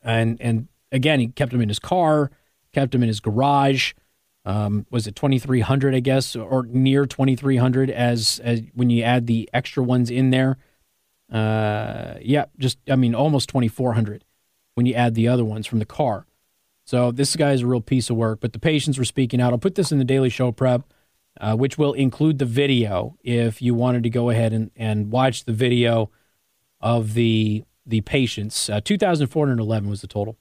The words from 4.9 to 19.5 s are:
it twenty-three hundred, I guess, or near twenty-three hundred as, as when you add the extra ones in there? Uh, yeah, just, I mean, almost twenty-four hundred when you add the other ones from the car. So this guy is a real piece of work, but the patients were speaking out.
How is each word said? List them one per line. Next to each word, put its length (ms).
it 100
twenty-three 440
hundred, 340
I 60
guess, 360
or 320
near 380
twenty-three 520
hundred 320
as, 540
as 180
when 160
you 140
add 240
the 260
extra 300
ones 260
in 200
there? 280
Uh, 920
yeah, 240
just, 200
I 60
mean, 180
almost 360
twenty-four 420
hundred 320
when 100
you 80
add 220
the 120
other 160
ones 240
from 120
the 60
car. 400
So 260
this 240
guy 160
is 120
a 40
real 140
piece 280
of 60
work, 240
but 140
the 60
patients 380
were 60
speaking 380
out. 100